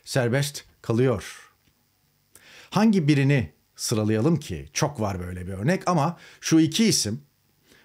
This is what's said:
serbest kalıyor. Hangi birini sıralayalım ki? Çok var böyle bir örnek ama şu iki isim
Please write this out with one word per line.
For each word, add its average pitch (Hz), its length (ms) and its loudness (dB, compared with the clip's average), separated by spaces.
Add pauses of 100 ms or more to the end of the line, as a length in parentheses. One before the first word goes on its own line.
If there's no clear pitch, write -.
serbest 135 600 -2 (180)
kalıyor. 117 720 -2 (1160)
Hangi 196 380 4
birini 139 440 2 (240)
sıralayalım 110 600 0
ki? 80 360 -10
Çok 143 280 -4
var 98 200 -4
böyle 90 260 -10
bir 98 60 -10
örnek 120 340 -2
ama 170 320 0 (220)
şu 160 200 4
iki 160 240 2
isim 139 380 0 (640)